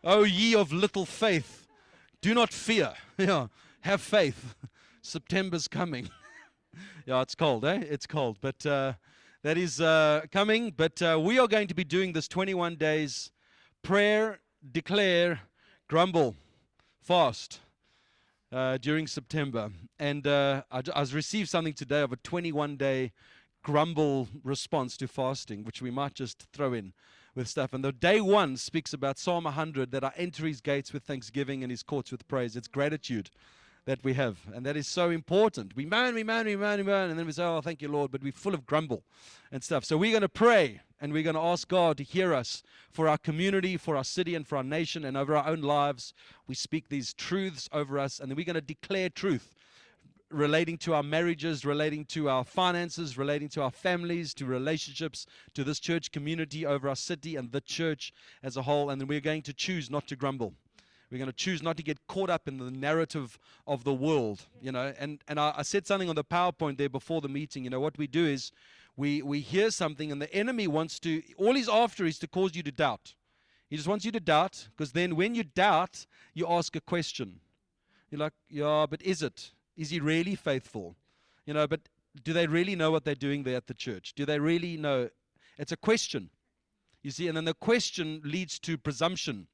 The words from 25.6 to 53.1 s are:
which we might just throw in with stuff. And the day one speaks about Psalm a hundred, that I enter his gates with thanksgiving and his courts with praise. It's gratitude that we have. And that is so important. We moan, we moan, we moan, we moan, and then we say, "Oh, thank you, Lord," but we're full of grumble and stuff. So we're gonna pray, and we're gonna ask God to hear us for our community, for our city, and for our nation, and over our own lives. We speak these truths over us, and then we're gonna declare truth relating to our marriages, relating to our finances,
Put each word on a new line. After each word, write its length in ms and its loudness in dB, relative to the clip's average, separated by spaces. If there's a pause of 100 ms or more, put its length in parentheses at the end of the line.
which 180 -10
we 80 -6
might 240 -4
just 380 -10
throw 200 -2
in 200 -6 (420)
with 140 -4
stuff. 240 -4
And 100 -6
the 100 -2
day 280 4
one 360 4
speaks 360 -6
about 260 -2
Psalm 280 0
a 40 0
hundred, 400 -4
that 140 -4
I 120 -2
enter 300 -6
his 140 -4
gates 320 -2
with 100 -8
thanksgiving 640 -6
and 60 -6
his 120 -8
courts 300 -6
with 160 -14
praise. 260 -2
It's 140 -10
gratitude 600 -2 (540)
that 200 -2
we 100 2
have. 240 -2 (160)
And 100 -12
that 120 -2
is 100 -4
so 240 0
important. 640 0
We 120 -4
moan, 280 0
we 80 -2
moan, 240 0
we 80 0
moan, 240 0
we 60 -2
moan, 260 2
and 80 -4
then 80 -2
we 60 -6
say, 100 -4
"Oh, 180 0
thank 220 -6
you, 60 -6
Lord," 240 0
but 100 -6
we're 80 -4
full 240 -4
of 100 -6
grumble 380 0 (480)
and 140 -6
stuff. 200 0
So 120 2
we're 160 4
gonna 160 4
pray, 540 6 (180)
and 120 -4
we're 120 0
gonna 180 0
ask 240 0
God 300 4
to 80 -8
hear 280 2
us 300 -2 (300)
for 160 2
our 100 4
community, 580 0
for 200 -2
our 80 -2
city, 320 -2
and 100 -6
for 100 -4
our 60 0
nation, 420 -4
and 120 -4
over 180 2
our 140 2
own 140 -2
lives. 520 0 (320)
We 80 -8
speak 360 -6
these 220 -6
truths 600 -4
over 260 -2
us, 220 -4
and 100 -10
then 60 -4
we're 80 -4
gonna 160 -2
declare 480 -4
truth 440 -2 (760)
relating 480 2
to 160 0
our 80 4
marriages, 600 -2
relating 400 0
to 240 -2
our 160 2
finances, 760 -2